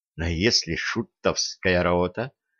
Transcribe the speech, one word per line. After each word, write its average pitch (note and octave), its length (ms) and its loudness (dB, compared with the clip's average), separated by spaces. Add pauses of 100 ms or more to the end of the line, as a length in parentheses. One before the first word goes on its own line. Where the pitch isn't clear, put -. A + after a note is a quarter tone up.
(160)
«Но E2 120 -4
если E2+ 480 0
шутовская - 1080 -2
рота F2+ 480 0 (280)